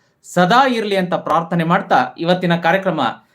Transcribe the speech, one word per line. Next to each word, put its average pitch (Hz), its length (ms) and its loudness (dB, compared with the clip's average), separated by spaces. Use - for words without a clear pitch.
ಸದಾ 220 440 2
ಇರ್ಲಿ 214 300 -2
ಅಂತ 175 180 -2
ಪ್ರಾರ್ಥನೆ 170 500 -2
ಮಾಡ್ತಾ 170 420 0
ಇವತ್ತಿನ 175 380 0
ಕಾರ್ಯಕ್ರಮ 175 440 0